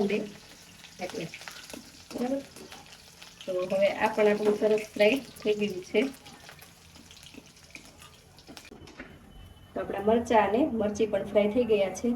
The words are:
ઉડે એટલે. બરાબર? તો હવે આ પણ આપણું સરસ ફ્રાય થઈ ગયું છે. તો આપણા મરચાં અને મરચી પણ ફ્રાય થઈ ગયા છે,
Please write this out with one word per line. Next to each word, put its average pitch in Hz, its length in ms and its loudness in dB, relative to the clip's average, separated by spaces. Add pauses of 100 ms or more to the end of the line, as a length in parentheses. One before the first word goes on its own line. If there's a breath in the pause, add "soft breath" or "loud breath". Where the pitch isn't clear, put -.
ઉડે 202 160 0 (880)
એટલે. 175 200 -8 (840)
બરાબર? 254 300 -4 (1040)
તો 190 80 -6 (180)
હવે 196 180 4 (160)
આ 220 100 4
પણ 214 180 4
આપણું 208 280 2
સરસ 214 240 2 (100)
ફ્રાય 214 220 4 (240)
થઈ 214 200 0
ગયું 185 300 -4
છે. 214 100 2 (3750)
તો 190 80 -6
આપણા 196 280 -4
મરચાં 226 400 4
અને 220 120 2 (200)
મરચી 208 320 0
પણ 196 180 -2
ફ્રાય 208 240 4
થઈ 240 160 2
ગયા 196 280 2
છે, 240 180 -2